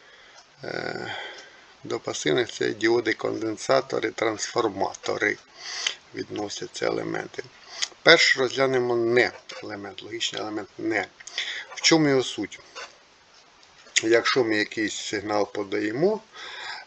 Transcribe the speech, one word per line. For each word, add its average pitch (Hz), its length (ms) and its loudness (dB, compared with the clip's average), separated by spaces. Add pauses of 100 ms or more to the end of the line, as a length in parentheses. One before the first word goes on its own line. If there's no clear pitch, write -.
(640)
е, - 500 -6 (720)
до 117 160 -4
пасивних 127 520 0
це 123 180 0
діоди, 113 420 2
конденсатори, 113 960 0
трансформатори 104 1300 0 (800)
відносяться 104 720 -6
елементи. 55 560 -4 (600)
Перше 160 380 8
розглянемо 123 560 2
не 117 360 4 (300)
елемент, 101 400 -12
логічний 110 400 -6
елемент 107 260 -6 (100)
не. 110 280 -2 (680)
В - 60 -12
чому 160 280 6
його 135 140 6
суть? - 380 -6 (1400)
Якщо 113 420 4
ми 110 120 2
якийсь 104 380 -2
сигнал 104 580 -2
подаємо, 107 680 0 (680)